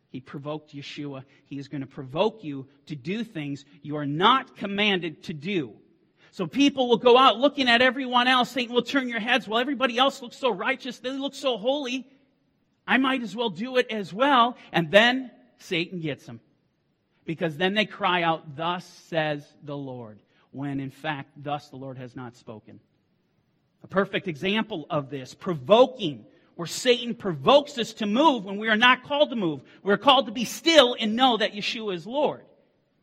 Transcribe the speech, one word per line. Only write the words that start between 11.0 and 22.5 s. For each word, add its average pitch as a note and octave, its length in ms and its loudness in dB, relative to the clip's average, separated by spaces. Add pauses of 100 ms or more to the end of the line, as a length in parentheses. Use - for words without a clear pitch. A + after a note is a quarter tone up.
look C#4 240 -8
so B3+ 240 -4
holy. B3+ 480 -4 (800)
I G#3+ 120 2
might C4 240 0
as F#3+ 120 -10
well A#3 160 -2
do A#3+ 280 -4
it B3 120 0
as G3+ 220 -8
well." B3 440 4 (140)
And E3 200 -2
then A#3+ 400 4 (280)
Satan F3+ 420 -6
gets D3 260 -6
them. A2+ 140 -18 (840)
Because E3 320 -4
then F#3 180 0
they G#3+ 120 0
cry F3+ 360 0
out, D#3+ 320 -2
"Thus F3 300 -4
says D3+ 640 -4 (180)
the D3 120 -10
Lord," B2 440 -14 (300)
when C#3 280 -6
in C3+ 120 -8
fact, C#3+ 520 -10
thus D3 260 -8
the - 80 -18
Lord C3 220 -14
has B2+ 160 -16
not B2 220 -14
spoken. G#2+ 440 -20 (1000)